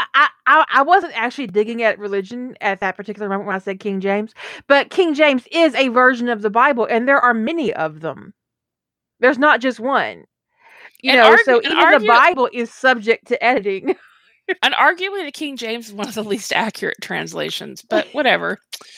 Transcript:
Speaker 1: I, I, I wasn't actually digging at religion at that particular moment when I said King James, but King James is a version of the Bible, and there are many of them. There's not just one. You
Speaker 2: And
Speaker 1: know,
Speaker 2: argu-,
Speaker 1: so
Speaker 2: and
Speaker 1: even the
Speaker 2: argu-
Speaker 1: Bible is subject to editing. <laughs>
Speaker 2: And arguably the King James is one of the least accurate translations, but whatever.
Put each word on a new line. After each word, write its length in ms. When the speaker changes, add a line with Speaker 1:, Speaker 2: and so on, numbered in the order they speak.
Speaker 1:
I, 140
I, 200
I 140
wasn't 360
actually 280
digging 380
at 160
religion 600
at 200
that 160
particular 320
moment 180
when 80
I 60
said 180
King 220
James, 340
but 240
King 240
James 380
is 240
a 120
version 400
of 140
the 80
Bible, 400
and 160
there 140
are 120
many 400
of 280
them. 340
There's 180
not 220
just 180
one. 460
You 100
Speaker 2:
And 80
Speaker 1:
know, 160
Speaker 2:
argu-, 80
Speaker 1:
so 160
Speaker 2:
and 60
Speaker 1:
even 120
the 60
Speaker 2:
argu- 100
Speaker 1:
Bible 440
is 220
subject 540
to 140
editing. 580
<laughs> 120
Speaker 2:
And 120
arguably 500
the 80
King 240
James 320
is 60
one 140
of 60
the 100
least 280
accurate 480
translations, 840
but 300
whatever. 460